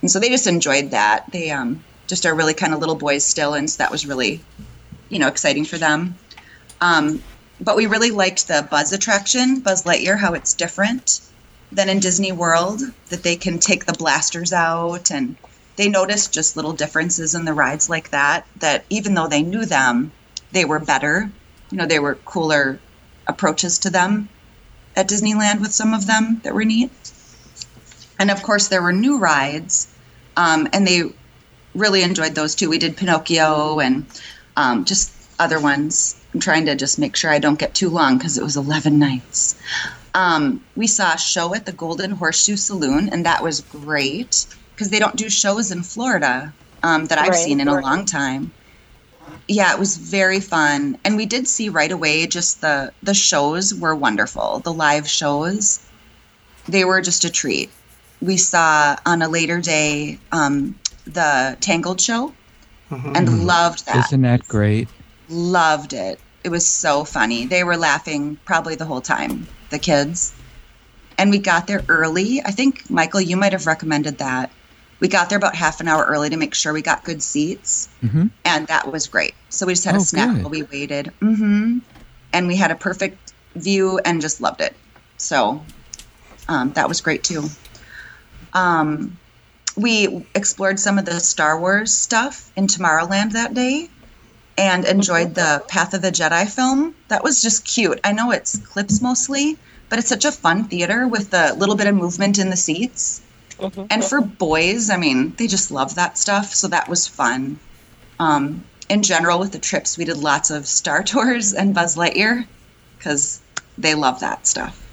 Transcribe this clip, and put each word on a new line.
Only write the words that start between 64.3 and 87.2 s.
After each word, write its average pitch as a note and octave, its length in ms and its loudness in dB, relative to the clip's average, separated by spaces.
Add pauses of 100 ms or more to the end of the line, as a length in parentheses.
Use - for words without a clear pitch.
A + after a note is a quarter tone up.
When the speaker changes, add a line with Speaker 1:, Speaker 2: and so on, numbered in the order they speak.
Speaker 4:
great? G#2+ 400 2 (420)
Speaker 1:
Loved E3 640 2
it. F#2+ 260 -6 (240)
It F3+ 60 -4
was E3+ 160 0
so D3+ 380 2
funny. A#2 420 -2
They F3+ 180 2
were F3 140 0
laughing D3+ 680 -2
probably E3 300 -2
the D#3+ 100 -8
whole C3+ 160 -6
time, - 460 -4 (220)
the D3 100 -6
kids. D3+ 520 0 (840)
And G3 140 4
we G3+ 80 4
got F3+ 280 0
there G3+ 220 -2
early. F3 540 0
I - 80 -4
think, C4+ 380 0
Michael, E3 320 2
you F3+ 140 0
might G3 160 2
have F#3 160 -4
recommended D3+ 520 -2
that. B2+ 320 -4 (480)
We F#3 100 2
got F#3 200 2
there G3+ 80 2
about G3 180 0
half D#3+ 260 -2
an E3+ 80 -4
hour D#3 160 4
early D3 240 0
to D#3+ 80 -2
make D3+ 160 -4
sure - 180 -2
we D#3 100 -2
got D3+ 220 -2
good D#3 200 -8
seats. - 640 -4 (140)
Speaker 4:
Mm-hmm. D3 240 2 (180)
Speaker 1:
And D#3 220 0
that D#3+ 220 0
was D3+ 180 -6
great. - 260 -2 (160)
So - 160 -4
we F3+ 80 0
just E3+ 120 0
had F#3 100 2
a - 20 4
Speaker 4:
Oh, G3+ 60 2
Speaker 1:
snack - 300 0
Speaker 4:
good. G#2+ 100 0
Speaker 1:
while D3 80 -6
we D#3 120 -6
waited. C#3+ 480 -8 (100)
Mm-hmm. G#3+ 580 2 (520)
And F3+ 160 0
we F3+ 80 0
had F3+ 160 2
a E3 40 -2
perfect - 580 -6 (220)
view F#3+ 500 0
and E3+ 160 0
just D#3 180 -4
loved G2 220 -2
it. D2+ 120 -4 (440)
So, C3+ 440 0 (840)
um, E3+ 260 -2
that - 140 0
was - 140 -4
great, - 220 -4